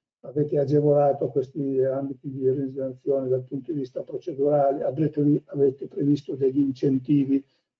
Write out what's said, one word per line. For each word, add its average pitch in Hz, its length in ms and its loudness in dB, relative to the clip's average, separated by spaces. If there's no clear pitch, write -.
Avete 147 360 -2
agevolato 143 680 2
questi 135 540 -2
ambiti 135 460 -4
di 131 200 -2
rigenerazione 135 760 -2
dal 127 160 0
punto 131 280 -10
di 151 80 -4
vista 127 240 -8
procedurale? 143 800 0
Avrete 147 400 -2
vi-, 147 220 4
avete 139 420 0
previsto 143 480 -2
degli 131 240 0
incentivi 139 840 0